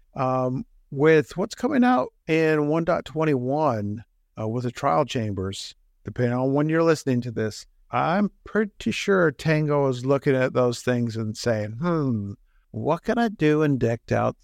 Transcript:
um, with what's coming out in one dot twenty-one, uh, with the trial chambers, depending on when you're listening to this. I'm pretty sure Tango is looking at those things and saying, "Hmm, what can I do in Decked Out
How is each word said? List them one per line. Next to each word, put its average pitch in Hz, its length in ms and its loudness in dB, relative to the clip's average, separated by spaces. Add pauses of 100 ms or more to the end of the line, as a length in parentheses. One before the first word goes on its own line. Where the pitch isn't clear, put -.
(140)
um, 131 500 -2 (260)
with 151 460 2
what's 196 180 -6
coming 254 300 0
out 247 280 2 (140)
in 156 420 2
one 165 160 0
dot 165 200 -2
twenty-one, 127 1000 -2 (380)
uh, 110 80 -4
with 120 160 -4
the 120 80 -4
trial 151 320 0
chambers, 101 680 -6 (300)
depending 120 280 -2
on 131 220 0
when 151 160 2
you're 165 120 2
listening 147 380 2
to 120 100 -6
this. 110 360 -6 (260)
I'm 165 380 0 (140)
pretty 214 480 -2
sure 180 400 2
Tango 147 560 0
is 127 180 -4
looking 139 300 2
at 127 160 0
those 123 280 2
things 120 360 -2
and 107 200 -6
saying, 107 360 -2
"Hmm, 127 640 -2 (360)
what 127 320 -2
can 233 160 -2
I 233 80 2
do 156 360 2
in 143 160 2
Decked 117 340 -2
Out 113 320 0